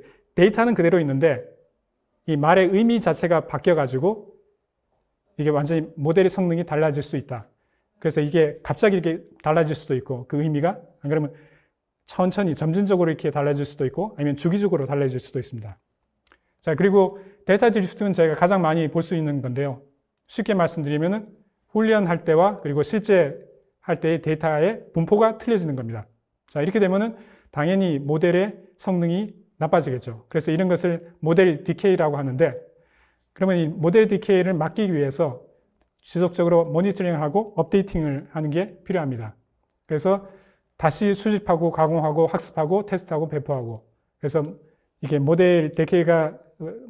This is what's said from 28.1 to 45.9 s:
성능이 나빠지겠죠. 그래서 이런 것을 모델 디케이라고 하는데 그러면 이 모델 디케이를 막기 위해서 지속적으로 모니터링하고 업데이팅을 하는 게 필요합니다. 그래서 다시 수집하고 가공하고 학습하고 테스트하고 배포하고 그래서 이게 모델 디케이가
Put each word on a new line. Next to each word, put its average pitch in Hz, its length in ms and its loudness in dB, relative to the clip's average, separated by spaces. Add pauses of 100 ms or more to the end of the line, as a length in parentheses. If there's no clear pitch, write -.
성능이 180 560 -2 (240)
나빠지겠죠. 135 720 -2
그래서 160 220 -2
이런 175 160 0
것을 170 520 -2
모델 165 440 0
디케이라고 170 540 0
하는데 135 380 -2 (800)
그러면 190 240 0
이 160 100 0
모델 170 400 2
디케이를 190 460 0
막기 170 400 -2
위해서 143 480 -2 (600)
지속적으로 170 640 2
모니터링하고 165 920 -2
업데이팅을 160 760 -2
하는 156 180 -6
게 180 340 -4
필요합니다. 131 520 -6 (500)
그래서 190 420 -2 (500)
다시 202 360 0
수집하고 190 580 0
가공하고 156 560 0
학습하고 180 580 -4
테스트하고 165 440 -6
배포하고 131 560 -8 (340)
그래서 147 240 -2 (580)
이게 147 180 -2
모델 170 560 4
디케이가 165 600 2 (520)